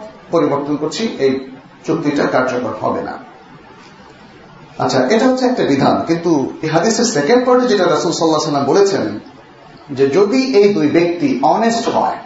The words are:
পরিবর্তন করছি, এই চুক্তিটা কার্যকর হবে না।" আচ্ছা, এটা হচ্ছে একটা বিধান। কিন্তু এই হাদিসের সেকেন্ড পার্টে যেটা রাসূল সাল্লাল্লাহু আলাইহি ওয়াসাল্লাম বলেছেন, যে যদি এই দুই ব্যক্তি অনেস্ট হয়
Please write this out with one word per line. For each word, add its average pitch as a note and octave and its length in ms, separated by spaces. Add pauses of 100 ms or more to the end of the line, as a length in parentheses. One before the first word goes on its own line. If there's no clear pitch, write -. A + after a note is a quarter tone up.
(300)
পরিবর্তন D3 460
করছি, - 420
এই C3 320 (340)
চুক্তিটা D3 420
কার্যকর B2 540
হবে B2+ 220
না।" - 100 (1700)
আচ্ছা, C3 280
এটা A3+ 200
হচ্ছে B3+ 200
একটা F#3 180
বিধান। C3+ 420
কিন্তু E3 460 (100)
এই D#3 60
হাদিসের F#3+ 360
সেকেন্ড A#3 420
পার্টে B3 220
যেটা G3+ 160
রাসূল D#3+ 280
সাল্লাল্লাহু D#3 440
আলাইহি C3 100
ওয়াসাল্লাম D#3 440
বলেছেন, G#2+ 100 (760)
যে C3+ 120
যদি G3+ 500
এই G3+ 160
দুই D3+ 140
ব্যক্তি D3+ 540
অনেস্ট G#3 460
হয় - 380